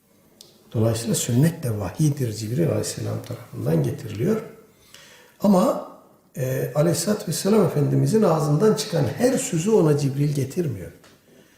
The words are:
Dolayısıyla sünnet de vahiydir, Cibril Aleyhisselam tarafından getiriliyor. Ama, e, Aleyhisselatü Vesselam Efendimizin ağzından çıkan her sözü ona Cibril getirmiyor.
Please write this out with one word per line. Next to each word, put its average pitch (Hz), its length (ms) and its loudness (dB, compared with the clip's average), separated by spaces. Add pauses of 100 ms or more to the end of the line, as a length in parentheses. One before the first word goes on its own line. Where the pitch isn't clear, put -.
(720)
Dolayısıyla 113 420 0
sünnet 139 480 0
de 107 160 -4
vahiydir, 123 540 -2
Cibril 113 380 -2
Aleyhisselam 107 520 -4
tarafından - 600 -4
getiriliyor. 123 600 -2 (960)
Ama, 202 520 2 (440)
e, 135 380 -4
Aleyhisselatü 170 540 0
Vesselam 190 360 2
Efendimizin 139 580 2
ağzından 160 520 2
çıkan 156 300 -2 (140)
her 254 200 2
sözü 175 320 -2
ona 160 280 4
Cibril 143 340 0
getirmiyor. 127 600 -4 (640)